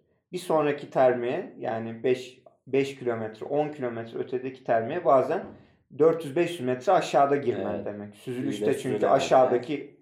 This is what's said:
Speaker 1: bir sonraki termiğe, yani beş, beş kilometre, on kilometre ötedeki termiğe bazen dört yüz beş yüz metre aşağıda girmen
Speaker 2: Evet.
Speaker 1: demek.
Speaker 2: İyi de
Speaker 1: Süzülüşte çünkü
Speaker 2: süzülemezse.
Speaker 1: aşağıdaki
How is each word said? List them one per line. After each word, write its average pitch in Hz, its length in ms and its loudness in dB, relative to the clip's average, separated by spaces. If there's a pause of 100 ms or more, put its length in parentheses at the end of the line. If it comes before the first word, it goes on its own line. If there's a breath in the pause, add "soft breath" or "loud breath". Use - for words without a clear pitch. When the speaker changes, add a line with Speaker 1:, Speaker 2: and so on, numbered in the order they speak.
(320)
Speaker 1:
bir 180 60 -6
sonraki 147 520 0
termiğe, 131 720 2
yani 113 440 -6
beş, - 380 -2 (260)
beş 139 320 0
kilometre, 113 460 -6
on 147 240 -2
kilometre 117 500 -8
ötedeki 131 440 -8
termiğe 131 420 0
bazen 143 380 4 (540 loud breath)
dört 160 280 4
yüz 135 100 -6
beş 170 160 0
yüz - 100 -10
metre 127 300 -2
aşağıda 147 440 4
girmen 101 400 -2
Speaker 2:
Evet. - 100 -6
Speaker 1:
demek. 104 280 -10
Speaker 2:
İyi - 40 -20
de - 40 -20
Speaker 1:
Süzülüşte 120 440 -4
çünkü 131 140 2
Speaker 2:
süzülemezse. 110 300 0
Speaker 1:
aşağıdaki 135 920 2